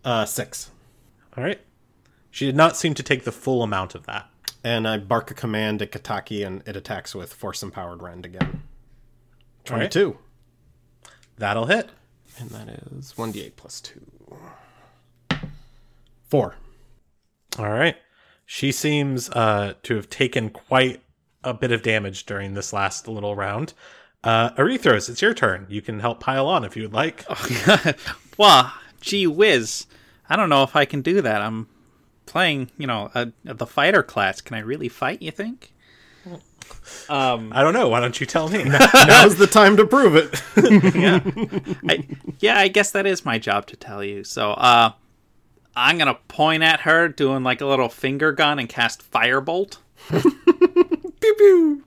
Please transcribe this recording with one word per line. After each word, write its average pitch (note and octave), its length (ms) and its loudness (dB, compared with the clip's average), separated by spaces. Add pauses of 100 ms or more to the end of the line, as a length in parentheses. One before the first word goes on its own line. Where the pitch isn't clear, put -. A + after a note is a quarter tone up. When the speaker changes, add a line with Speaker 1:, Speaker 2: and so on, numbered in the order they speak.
Speaker 1:
Uh, A#2 200 -2
six. - 460 -12 (640)
Speaker 2:
All B2+ 80 -10
right. G3 160 -8 (720)
She - 160 -6
did C3+ 100 -2
not D#3+ 200 4
seem D#3 180 -4
to - 80 -10
take B2+ 220 -4
the A#2+ 80 -8
full B2+ 300 -4
amount G2 320 -6
of - 120 -20
that. G#2 200 -14 (380)
Speaker 1:
And A2+ 240 -4
I A2 100 -4
bark G#2 320 -6
a - 40 -16
command G#2+ 480 -6
at G#2 100 -10
Kataki, G2+ 540 -10
and F#2+ 200 -14
it G2+ 100 -14
attacks F#2+ 380 -14
with F2+ 200 -16
Force - 280 -14
Empowered F2 400 -16
Rend F2+ 220 -18
again. F2+ 180 -10
Speaker 2:
All - 1300 -14
right. D3 140 -4
Speaker 1:
Twenty-two. E3+ 260 -2 (1200)
Speaker 2:
That'll A2 300 -4
hit. G#3 240 -2 (480)
Speaker 1:
And A#2 120 -18
that A2 180 -18 (280)
is - 220 -18
one A2 140 -8
D G2 100 -12
eight - 140 -20
plus - 260 -20
two. - 180 -20 (2250)
Four. A#2 280 -2 (1000)
Speaker 2:
All G#2+ 100 -6
right. C#3 280 -2 (500)
She - 260 -6
seems, C#3+ 580 -4
uh, G#2 520 -2
to A#2 140 -6
have G#2 140 -10
taken A#2+ 400 -2
quite C3 520 -2 (420)
a B2+ 100 -6
bit A#2+ 180 -4
of A2+ 100 -4
damage G2+ 440 -4
during G2 280 -10
this G2+ 180 -10
last G2 360 -6
little G#2 280 -8
round. G2+ 380 -8 (500)
Uh, A2+ 300 0
Arithros, C#3 540 0
it's A#2+ 140 -12
your A3 120 0
turn. G2 340 -2
You G#2 140 -10
can G#2+ 180 -10
help A#2 200 -6
pile C3+ 260 -4
on D#3+ 180 -2
if G2+ 120 -14
you A2 80 -10
would G#2 100 -12
like. D#3 340 -6
Speaker 3:
<laughs> D3 720 0 (400)
Well, D3+ 340 6 (300)
gee G3 240 -2
whiz. D3+ 580 2 (440)
I D#3 80 0
don't G3+ 120 0
know C#3 140 4
if C3 120 -2
I D3 120 4
can C#3+ 160 -8
do F#3 180 0
that. G#2+ 220 -2
I'm A2 260 -8 (560)
playing, D3+ 540 -4
you D3 80 -10
know, G#2+ 280 -6
a, A#2+ 160 -4 (140)
the A#2 220 -10
fighter E3+ 360 0
class. - 380 -4
Can - 160 -14
I G#2+ 40 -10
really A#2+ 280 -8
fight, C3+ 320 -8
you D#3+ 100 -12
think? A3+ 440 -12 (1400)
Um, B2 440 -2
Speaker 2:
I C3 80 2
don't D#3+ 120 4
know. A3+ 160 0
Why A#2+ 100 2
don't A#2+ 180 -4
you C#3+ 80 -6
tell D#3+ 220 -4
me? F#3+ 160 -4
<laughs> - 0 -
Speaker 1:
Now's G#3 720 8
the F#3+ 100 6
time G#3 300 6
to G#3 100 6
prove A3 300 6
it. - 260 2 (140)
<laughs> G3+ 400 6
Speaker 2:
Yeah. F#3 240 4 (680)
Speaker 3:
I, D#3+ 200 -2 (320)
yeah, G#3+ 180 2
I G3 100 4
guess G3+ 240 0
that G3 140 -2
is F#3 200 -2
my A#2 120 -2
job G2+ 280 -2
to - 100 -20
tell G2+ 260 -14
you. G2+ 220 -10
So, G#2+ 280 -4
uh, A#2 400 4 (840)
I'm C#3+ 240 0
gonna D3 200 0 (100)
point D#3+ 340 0
at D#3+ 180 2
her, E3 280 2
doing, C3+ 340 -2
like, B2+ 180 -2
a C#3+ 60 -4
little C3 220 0
finger C#3 440 -2
gun D3 260 0
and A#2+ 100 -8
cast - 420 -4
Firebolt. C#3 680 -2 (140)
Speaker 1:
<laughs> - 180 -20
Pew, F4+ 1300 2
pew. E4+ 480 6